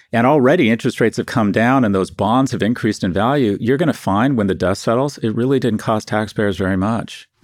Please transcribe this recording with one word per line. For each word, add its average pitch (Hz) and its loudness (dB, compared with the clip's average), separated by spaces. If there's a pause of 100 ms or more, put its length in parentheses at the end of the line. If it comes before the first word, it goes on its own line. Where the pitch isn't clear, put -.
(120)
and 117 2
already 143 4
interest 117 -2
rates 113 2
have 104 -4
come 104 0
down 120 2
and 101 0
those 95 0
bonds 120 0
have 98 -4
increased 107 -2
in 95 -2
value, 113 0
you're 127 0
gonna 151 0
find 120 0
when 101 0
the 92 2
dust 92 -2
settles, 131 -2
it 113 -2
really 131 0
didn't 113 -2
cost 107 -2
taxpayers 104 -2
very 98 0
much. 104 -4 (160)